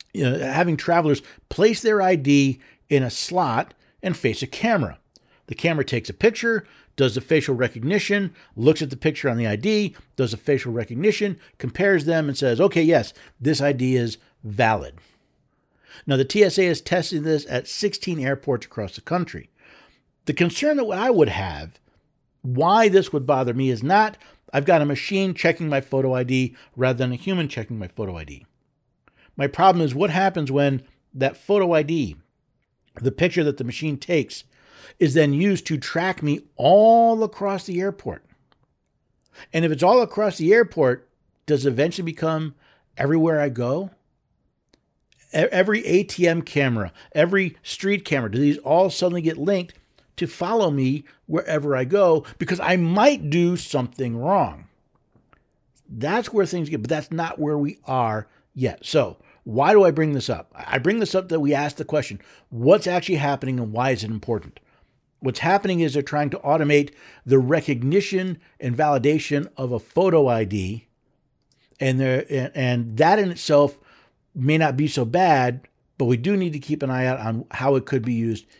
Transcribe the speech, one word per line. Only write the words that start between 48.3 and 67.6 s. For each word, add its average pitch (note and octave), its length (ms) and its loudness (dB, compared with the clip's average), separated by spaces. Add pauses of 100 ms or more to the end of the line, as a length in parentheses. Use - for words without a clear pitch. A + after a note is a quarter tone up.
these C#3+ 180 2
all E3+ 320 2
suddenly F3 320 -2
get D#3+ 160 -2
linked F3+ 360 -2 (420)
to F3 100 -4
follow A3 460 -2
me C#3 320 0 (240)
wherever D3 480 -2
I B2+ 80 0
go? E3 420 2 (140)
Because F3+ 200 -4
I F3 160 0
might F#3 540 2
do F3 260 2
something B2 640 -6
wrong. D3+ 480 -2 (1200)
That's E3+ 460 -4
where G3 140 2
things E3 220 -4
get, C#3+ 120 -4
but G#2+ 80 -8
that's D3+ 220 -4
not E3 260 -6
where D3+ 200 -2
we C#3+ 280 -4
are A2+ 420 -2 (280)
yet. B2+ 280 -4
So B2+ 340 -2 (260)
why C3+ 300 2
do G3+ 100 8
I E3+ 80 6
bring D#3 220 0
this C3+ 160 -4
up? G2+ 260 -6
I - 240 -6
bring G3 200 0
this G#3 140 -4
up F#3 160 -2
that D#3+ 100 0
we C#3+ 140 2
ask C#3+ 220 -2
the D#3 100 -10
question, B2+ 340 -4 (300)
what's D3+ 380 4
actually F3+ 280 -2
happening C3+ 440 -2
and A2 120 -6
why B2 200 0
is A2 120 -4
it G#2+ 60 -8
important? A2 500 -6 (600)
What's C3 200 -4
happening F#3 420 0
is D3+ 120 0
they're C#3+ 100 0
trying D3 280 -2
to C3+ 80 -8
automate D3 540 2 (320)
the C3 140 6
recognition D#3+ 1000 0 (200)